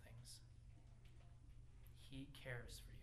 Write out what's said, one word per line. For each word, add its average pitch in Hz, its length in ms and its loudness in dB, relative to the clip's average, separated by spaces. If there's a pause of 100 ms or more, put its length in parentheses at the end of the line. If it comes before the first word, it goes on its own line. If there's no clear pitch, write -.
things. - 400 -2 (1500)
He 135 340 4
cares 123 540 4
for - 180 -2